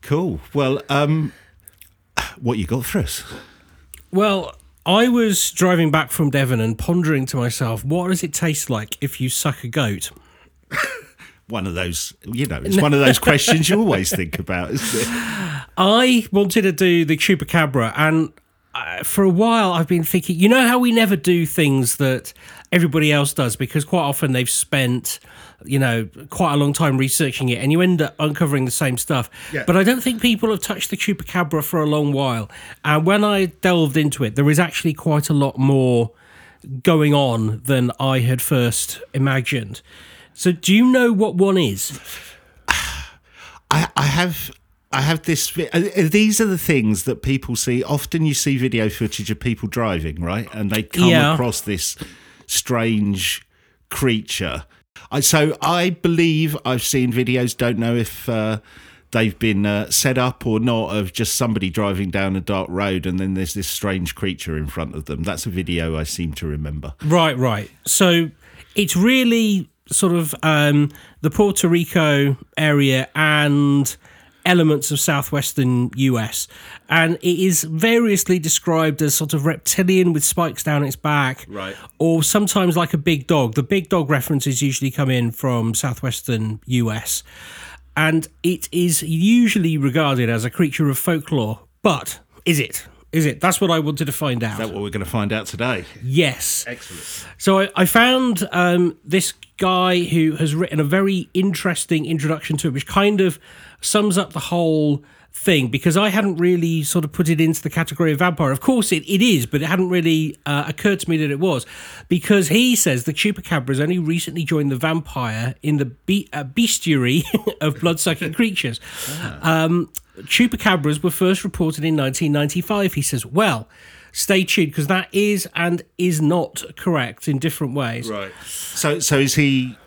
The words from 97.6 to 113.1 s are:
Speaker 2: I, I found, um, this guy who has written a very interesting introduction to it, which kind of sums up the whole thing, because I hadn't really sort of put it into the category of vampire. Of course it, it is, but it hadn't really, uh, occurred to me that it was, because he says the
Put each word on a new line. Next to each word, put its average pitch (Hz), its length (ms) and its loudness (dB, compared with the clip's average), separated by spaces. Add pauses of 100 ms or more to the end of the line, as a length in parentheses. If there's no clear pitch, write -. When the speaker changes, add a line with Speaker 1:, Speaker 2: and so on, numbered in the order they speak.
Speaker 2:
I, 196 140 -2
I 185 100 4
found, 240 680 2
um, 175 520 2
this 180 300 -2 (240)
guy 180 460 2
who 160 320 2
has 147 180 -2
written 156 260 -2
a 156 40 2
very 185 500 0
interesting 175 720 -2
introduction 156 520 -2
to 156 100 -4
it, 147 60 -2
which 139 120 -6
kind 202 360 2
of 180 180 0 (420)
sums 208 360 0
up 196 160 -4
the 170 60 -6 (120)
whole 156 500 2 (300)
thing, 151 380 2
because 139 260 0
I 208 140 2
hadn't 196 280 0
really 170 460 2
sort 156 220 -2
of 147 60 -8
put 160 180 0
it 160 100 2
into 160 220 2
the 156 80 -6
category 165 420 -2
of 143 80 -2
vampire. 165 320 0
Of 135 80 -2
course 247 320 2
it, 160 160 0
it 190 140 2
is, 190 240 4
but 139 160 -2
it 156 60 -4
hadn't 185 220 0
really, 160 460 2 (100)
uh, 143 220 -2
occurred 196 320 0
to - 100 -8
me 165 80 2
that 151 140 0
it 139 80 -4
was, 156 260 0 (440)
because 180 400 2
he 240 260 4
says 131 300 0
the 160 80 -4